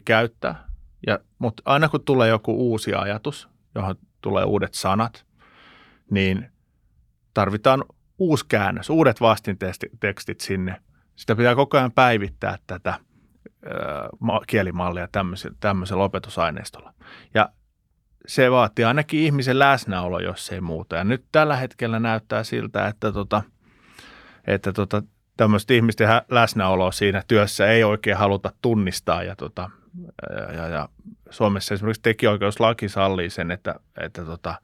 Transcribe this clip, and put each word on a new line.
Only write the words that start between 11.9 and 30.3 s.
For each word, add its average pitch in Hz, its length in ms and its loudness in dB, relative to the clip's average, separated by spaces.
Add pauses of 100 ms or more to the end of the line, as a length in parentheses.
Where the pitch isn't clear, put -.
päivittää 104 680 2 (100)
tätä, 90 320 -6 (680)
ö, - 40 -12 (500)
ma-, 110 280 -2
kielimallia 87 640 -4
tämmöisellä, 92 480 -6
tämmöisellä 95 440 -2
opetusaineistolla. - 880 -6 (400)
Ja 110 160 2 (760)
se 131 240 4
vaatii 120 340 2
ainakin 151 340 0
ihmisen 139 400 2
läsnäolo, 95 600 2
jos 90 320 -8
ei 92 100 -8
muuta. 82 340 -6
Ja 85 80 -4
nyt 120 280 -2
tällä 151 240 4
hetkellä 120 440 -4
näyttää 113 440 -2
siltä, 107 440 -4
että 104 240 -4
tota, 104 320 -2 (1040)
että 98 260 -2
tota, 104 300 -2 (340)
tämmöistä 107 360 4
ihmisten 113 340 4
hä-, 113 220 4
läsnäoloa 95 640 2
siinä 98 360 0
työssä 104 400 2
ei 113 160 6
oikein 104 340 0
haluta 98 340 0 (100)
tunnistaa. 92 640 0
Ja 90 120 -10
tota, - 340 -10 (600)
ja, 50 240 -10